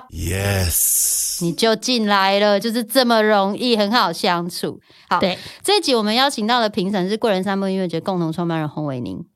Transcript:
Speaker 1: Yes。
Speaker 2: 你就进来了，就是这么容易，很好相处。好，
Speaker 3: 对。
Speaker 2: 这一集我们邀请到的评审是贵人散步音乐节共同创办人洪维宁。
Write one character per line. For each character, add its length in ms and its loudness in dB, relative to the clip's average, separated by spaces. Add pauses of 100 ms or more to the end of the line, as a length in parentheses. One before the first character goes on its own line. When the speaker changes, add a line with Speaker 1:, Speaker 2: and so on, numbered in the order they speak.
(100)
Speaker 1:
Yes。 1160 0 (160)
Speaker 2:
你 100 0
就 240 2
进 300 0
来 340 2
了， 180 4
就 140 -2
是 100 -2
这 220 2
么 180 4
容 360 4
易， 180 2
很 160 0
好 180 2
相 380 -2
处。 320 -8 (300)
好， 100 2
Speaker 3:
对。 160 0 (260)
Speaker 2:
这 140 2
一 60 2
集 120 2
我 80 2
们 120 0
邀 160 2
请 160 -4
到 140 2
的 100 0
评 200 -2
审 200 0
是 80 0
贵 120 0
人 140 0
散 160 -2
步 80 -2
音 80 -2
乐 100 -2
节 140 -4
共 180 -4
同 140 -2
创 160 -2
办 100 -2
人 80 -2
洪 200 -6
维 140 -6
宁。 220 -8 (140)